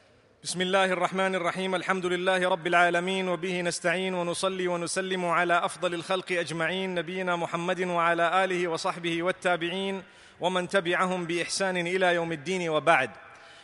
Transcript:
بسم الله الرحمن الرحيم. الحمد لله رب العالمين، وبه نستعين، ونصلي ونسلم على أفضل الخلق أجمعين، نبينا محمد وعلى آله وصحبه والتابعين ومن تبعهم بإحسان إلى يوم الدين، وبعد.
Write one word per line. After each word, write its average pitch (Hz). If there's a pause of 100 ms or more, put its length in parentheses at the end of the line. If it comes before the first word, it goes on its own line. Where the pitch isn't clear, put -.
(440)
بسم 165
الله 185
الرحمن 190
الرحيم. 185
الحمد 180
لله 180
رب 175
العالمين، 175
وبه 180
نستعين، 180
ونصلي 180
ونسلم 180
على 170
أفضل 175
الخلق 180
أجمعين، 170
نبينا 180
محمد 170
وعلى 170
آله 180
وصحبه 165
والتابعين 180 (380)
ومن 180
تبعهم 180
بإحسان 175
إلى 180
يوم 170
الدين، 165
وبعد. 147 (540)